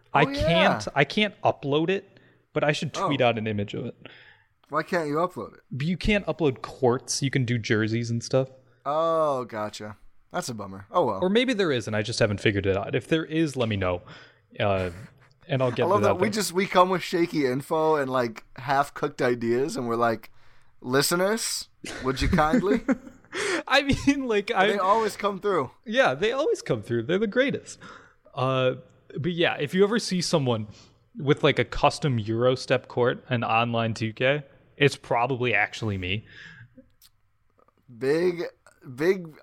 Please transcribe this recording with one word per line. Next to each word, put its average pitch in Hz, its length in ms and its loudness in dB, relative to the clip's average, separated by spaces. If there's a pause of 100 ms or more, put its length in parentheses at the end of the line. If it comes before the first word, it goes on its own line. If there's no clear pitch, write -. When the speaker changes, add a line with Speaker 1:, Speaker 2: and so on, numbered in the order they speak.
(140)
Speaker 1:
I 143 100 6
Speaker 2:
Oh, 269 60 2
yeah. 285 120 -4
Speaker 1:
can't, 165 520 2
I 143 100 2
can't 208 380 -2
upload 147 480 0
it, - 280 -6 (340)
but 147 120 -2
I 147 80 2
should 147 200 -6
tweet 160 300 0
Speaker 2:
Oh. 123 40 6
Speaker 1:
out 117 120 2
an 107 80 -4
image 104 280 -4
of - 120 -6
it. - 100 -12 (720)
Speaker 2:
Why 151 160 -2
can't 165 240 -2
you 147 80 -2
upload 156 380 -4
it? - 60 -20 (120)
Speaker 1:
But 131 160 -4
you 185 80 -2
can't 208 300 0
upload 151 360 0
courts. - 600 0
You 135 80 0
can 135 140 0
do 120 140 0
jerseys 110 520 0
and 117 120 -4
stuff. 135 260 0 (380)
Speaker 2:
Oh, 156 580 0
gotcha. 107 520 -10 (360)
That's 175 160 -6
a 120 60 -8
bummer. 98 380 -12
Oh, 175 120 2
well. 101 160 0
Speaker 1:
Or 185 80 0
maybe 240 260 2
there 185 180 0
is, 120 160 -2
and 107 80 -2
I 110 60 0
just 110 180 -4
haven't 104 200 0
figured 98 260 2
it 95 100 2
out. 101 180 -4
If 131 140 -4
there 160 160 0
is, 156 320 -2
let 117 120 0
me 107 80 0
know. 90 260 -2 (560)
Uh, 95 320 0 (580)
and 135 140 0
I'll 127 100 0
get 123 120 0
Speaker 2:
I - 40 2
love 208 120 4
Speaker 1:
it - 40 0
Speaker 2:
that 208 60 6
Speaker 1:
out 180 100 0
Speaker 2:
we 214 80 2
Speaker 1:
there. 208 60 -4
Speaker 2:
just, 175 180 -4
we 185 140 0
come 185 220 6
with 185 140 0
shaky 170 440 0
info 156 500 0
and, 139 140 0
like, 123 340 -2 (120)
half-cooked 139 640 -2
ideas, 123 560 0
and 123 120 -4
we're 113 80 0
like, 117 340 0 (500)
"Listeners, 175 880 0 (360)
would 131 180 -2
you - 60 0
kindly?" 226 540 2 (420)
Speaker 1:
<laughs> 370 440 -4
I 269 140 4
mean, 277 460 0
like, 208 220 0
Speaker 2:
And 196 100 -2
Speaker 1:
I 190 80 6
Speaker 2:
they 202 100 2
always 202 380 2
come 202 240 -4
through. 175 320 0 (120)
Speaker 1:
Yeah, 220 300 2
they 190 180 0
always 330 300 0
come 117 200 -2
through. 117 220 -2
They're 170 140 0
the 220 80 -2
greatest. 247 520 -2 (560)
Uh, 131 400 2 (440)
but 175 140 -2
yeah, 165 260 0
if 151 160 -4
you 190 80 6
ever 208 160 2
see 180 220 -2
someone 123 480 0 (500)
with, 147 240 0
like, 143 160 4
a 120 60 2
custom 147 540 0
Eurostep 123 680 0
court 127 420 -2
and 117 160 -2
online 113 500 0
two 110 180 -4
K, 139 320 0 (320)
it's 143 200 2
probably 123 580 0
actually 101 440 0
me. 92 260 -4 (1700)
Speaker 2:
Big, 165 460 0 (500)
big. 170 340 0 (140)